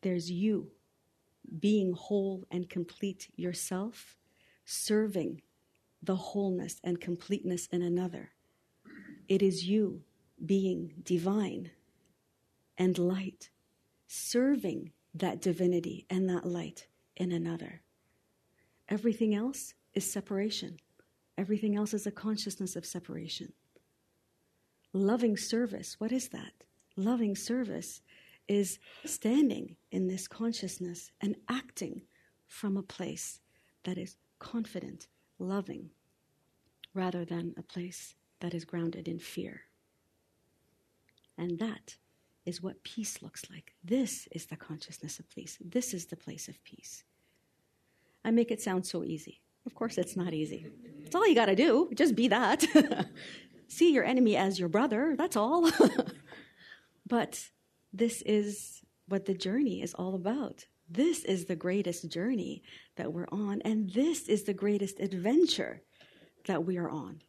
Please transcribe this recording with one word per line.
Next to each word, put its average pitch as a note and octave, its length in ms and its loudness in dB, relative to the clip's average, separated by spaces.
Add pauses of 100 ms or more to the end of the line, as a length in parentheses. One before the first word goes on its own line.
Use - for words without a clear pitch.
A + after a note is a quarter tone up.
There's F3 300 -2
you G3 420 0 (880)
being G3+ 320 4
whole F#3+ 580 -2
and F3+ 180 -4
complete F#3 680 -6
yourself, F#3 800 -6 (480)
serving G3+ 800 0 (600)
the F#3+ 140 0
wholeness F#3 680 -2
and F3 180 -2
completeness F3 680 -4
in F3 160 -2
another. F3 480 -2 (1000)
It F#3+ 140 6
is F3 260 4
you G3 340 2 (420)
being F3 580 2
divine F#3 680 0 (1040)
and F3+ 220 4
light, F#3 520 -2 (580)
serving A#3+ 800 0 (240)
that F3 260 -2
divinity F3 720 2
and F#3 180 2
that F3+ 180 -2
light E3+ 420 -6 (280)
in F#3 140 0
another. E3+ 520 -4 (1080)
Everything G#3+ 460 2
else A#3 400 -4 (200)
is - 160 0
separation. G3 680 -4 (600)
Everything G#3 380 0
else G#3+ 180 0
is G#3 120 -2
a G#3 40 -2
consciousness G3+ 680 -4
of E3+ 80 -10
separation. - 680 -10 (1400)
Loving G#3 440 4
service, A3+ 640 -4
what A3 140 -2
is B3+ 160 -2
that? - 240 -12 (440)
Loving G#3+ 380 2
service A3+ 680 -6 (460)
is G3 300 2 (260)
standing C4 720 2 (140)
in F#3 180 0
this F#3 200 -4
consciousness F#3 840 -6 (100)
and G3+ 160 -2 (120)
acting - 540 -6 (440)
from G3 300 -4
a G3 60 -2
place - 580 -10 (440)
that F3+ 120 -4
is F#3 200 -10 (220)
confident, - 720 -8 (300)
loving, F3+ 520 -6 (1000)
rather F3+ 320 -4
than E3+ 320 -6
a F3+ 60 -12
place - 520 -12 (260)
that F3 120 -6
is E3 120 -6
grounded E3+ 440 -6
in E3+ 100 -6
fear. - 440 -10 (1800)
And E3+ 220 -4
that - 360 -8 (480)
is E3+ 180 -8
what - 200 -8
peace - 400 -8
looks - 280 -16
like. - 320 -18
This A3+ 500 -2
is E3 140 -10
the E3 100 -10
consciousness - 640 -12
of - 120 -18
peace. - 300 -14
This A#3+ 340 -2
is E3+ 120 -8
the E3 100 -10
place - 320 -12
of - 160 -20
peace. - 400 -20 (1200)
I A3+ 60 0
make A#3 200 6
it G#3+ 100 -2
sound F#3 260 0
so E3+ 180 -4
easy. - 360 -8 (240)
Of A#3 100 -12
course, A3+ 220 -4
it's F3+ 200 -2
not F3+ 180 -2
easy. D#3 320 -4 (380)
It's - 100 -8
all G4+ 120 6
you F4+ 80 10
gotta G#3 200 8
do. C#4 400 6
Just C4+ 220 6
be A#3+ 120 4
that. A3+ 360 4 (100)
<laughs> D4+ 320 6 (640)
See E4 240 6
your B3+ 120 6
enemy B3 320 6
as F#3+ 220 4
your F3 100 0
brother. A#3+ 480 2
That's E4 200 0
all. D#4+ 400 6
<laughs> - 40 4 (1200)
But - 460 -2 (420)
this A3+ 300 0
is G#3 580 0 (260)
what G3 200 -2
the G3 80 0
journey G3 480 0
is F3 100 -6
all F#3 220 -4
about. G#3 520 -4 (220)
This C4+ 360 2
is F#3 200 0
the F3+ 120 -2
greatest F3 520 -2
journey F3+ 540 -2 (340)
that - 160 -4
we're F3 180 -6
on, G3+ 320 -2
and G#3+ 280 0
this C#4 380 2
is G#3 160 4
the G3+ 100 0
greatest G3+ 440 0
adventure G#3 840 2 (640)
that E3 180 2
we F3+ 140 0
are E3+ 100 -2
on. D3+ 400 -8